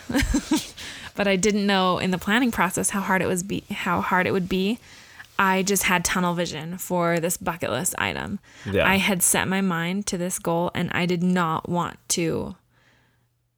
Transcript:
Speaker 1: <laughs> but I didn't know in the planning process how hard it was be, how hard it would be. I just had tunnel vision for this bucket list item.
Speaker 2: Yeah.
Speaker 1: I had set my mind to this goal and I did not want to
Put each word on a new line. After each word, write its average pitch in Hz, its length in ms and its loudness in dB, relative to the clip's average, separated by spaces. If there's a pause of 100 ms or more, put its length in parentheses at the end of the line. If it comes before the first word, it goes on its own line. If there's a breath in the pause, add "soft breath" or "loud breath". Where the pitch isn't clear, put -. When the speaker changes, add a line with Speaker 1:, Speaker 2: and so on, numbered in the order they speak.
Speaker 1:
<laughs> - 1120 -2
but 202 100 0
I 196 100 2
didn't 202 300 2
know 185 320 4
in 185 120 0
the 185 80 0
planning 233 340 2
process 190 380 0
how 196 100 -2
hard 190 220 2
it - 40 0
was 180 160 0
be, 196 280 -6
how 190 320 -2
hard 180 240 2
it - 60 0
would 185 160 0
be. 190 300 0 (600 loud breath)
I 190 240 4
just 190 220 0
had 180 200 2
tunnel 180 300 0
vision 165 440 -6
for 170 420 0
this 170 160 0
bucket 175 340 -4
list 131 260 -2
item. 85 440 -4 (300 loud breath)
Speaker 2:
Yeah. - 160 4
Speaker 1:
I 190 100 6
had 190 260 0
set - 260 2
my 190 120 0
mind 180 480 -2
to 190 100 -4
this 180 200 -4
goal 170 360 0
and 175 180 -2
I 180 140 0
did 175 160 0
not 180 460 2
want 170 280 -2 (140)
to 165 460 -2 (1000 soft breath)